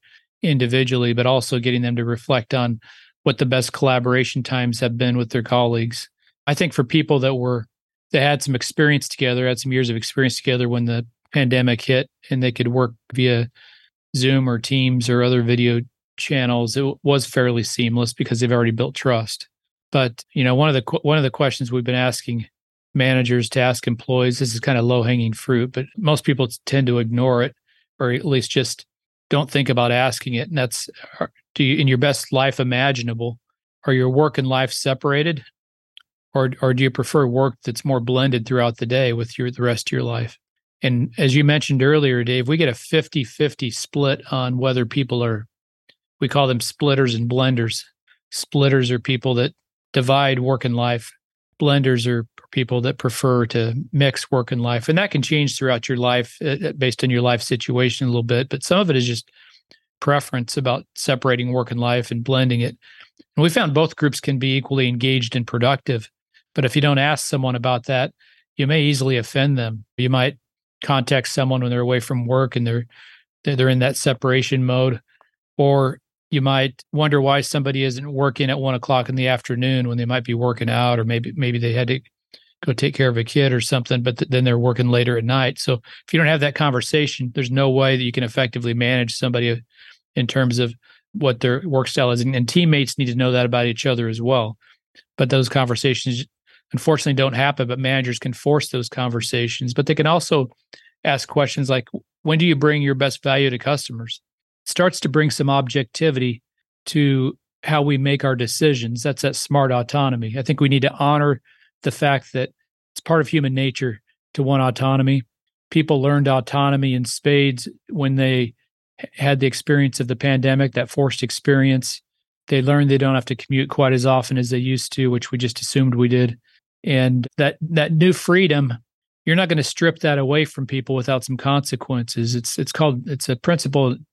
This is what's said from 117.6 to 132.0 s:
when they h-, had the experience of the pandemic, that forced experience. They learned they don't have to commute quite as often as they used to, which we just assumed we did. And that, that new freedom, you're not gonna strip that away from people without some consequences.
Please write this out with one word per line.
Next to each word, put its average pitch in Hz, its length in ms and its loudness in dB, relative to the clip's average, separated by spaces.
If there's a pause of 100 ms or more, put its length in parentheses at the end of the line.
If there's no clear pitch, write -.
when 139 260 -2
they 127 380 0 (460)
h-, - 140 -14
had 139 260 0
the 135 80 2
experience 139 520 0
of 123 80 -4
the 127 80 -4
pandemic, 135 580 2
that 120 160 -4
forced 139 340 0
experience. 135 800 0 (460)
They 139 140 2
learned 143 280 4
they 135 80 4
don't 135 180 2
have 127 100 -2
to 123 100 -6
commute 135 340 -4
quite 131 240 2
as 127 120 0
often 131 320 2
as 123 120 -2
they 127 80 -2
used 127 360 -4
to, 131 180 0
which 120 200 -4
we 127 60 -2
just 123 240 -4
assumed 131 340 0
we 120 120 4
did. 123 320 2 (440)
And 127 440 0 (100)
that, 143 240 0
that 156 320 0
new 175 180 6
freedom, 151 640 2 (520)
you're 160 100 2
not 180 140 2
gonna 156 140 0
strip 165 360 0
that 147 180 2
away 143 280 2
from 139 200 -8
people 131 300 -4
without 131 280 -2
some 131 140 -6
consequences. 123 960 -2